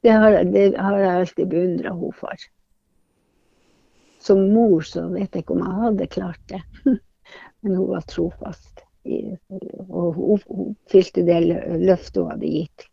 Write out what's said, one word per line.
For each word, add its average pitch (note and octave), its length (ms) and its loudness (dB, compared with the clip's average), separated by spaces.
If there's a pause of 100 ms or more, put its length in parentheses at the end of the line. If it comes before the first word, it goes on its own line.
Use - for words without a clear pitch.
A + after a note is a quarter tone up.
Det A3 80 8
har, G#3+ 320 6
det G3 320 4
har G3 200 0
jeg F#3 220 2
alltid F#3 300 -2
beundret F3 440 -2
henne F3 240 -8
for. - 320 -14 (1700)
Som G3 320 4
mor G#3 320 4
så E3+ 240 -8
vet F#3 240 -6
jeg E3 100 -6
ikke - 140 -4
om F3 80 -2
jeg F#3+ 220 -4
hadde G3+ 260 -4
klart - 400 -10
det. F#3 80 -10 (240)
<laughs> C4 140 0 (640)
Men G3 140 -2
hun F#3+ 140 -2
var F3+ 120 -6
trofast. - 840 -10 (180)
I, - 320 -8 (540)
og F3 260 -4
hun, G3+ 320 0
hun F#3+ 260 -8 (180)
fylte F#3 340 4
det E3+ 220 4
lø-, E3+ 340 -2
løftet F3+ 400 2
hun E3 80 -4
hadde D#3+ 240 -6
gitt D#3 400 -6